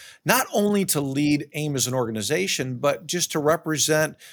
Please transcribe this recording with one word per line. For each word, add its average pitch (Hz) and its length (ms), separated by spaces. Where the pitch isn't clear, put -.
not 190 300
only 208 320
to - 160
lead 143 520
AIM 151 220
as 123 120
an 127 80
organization, 127 840
but 143 300
just 170 240
to 160 80
represent 156 760